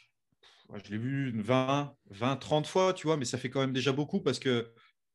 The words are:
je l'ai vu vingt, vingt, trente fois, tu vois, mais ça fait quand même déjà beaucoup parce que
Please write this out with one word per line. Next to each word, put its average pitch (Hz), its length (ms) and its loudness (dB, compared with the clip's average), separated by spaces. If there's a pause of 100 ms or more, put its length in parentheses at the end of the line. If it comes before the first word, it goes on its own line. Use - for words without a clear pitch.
(840)
je 98 80 -20
l'ai 104 60 -6
vu 131 420 -4
vingt, 131 560 2 (140)
vingt, 127 280 0
trente 151 300 0
fois, 185 280 4
tu 170 120 -8
vois, 156 120 2
mais 131 80 -2
ça 131 100 -2
fait 127 140 -6
quand 139 100 0
même 131 140 0
déjà 131 180 2
beaucoup 151 300 -2
parce 123 160 0
que 120 340 0 (420)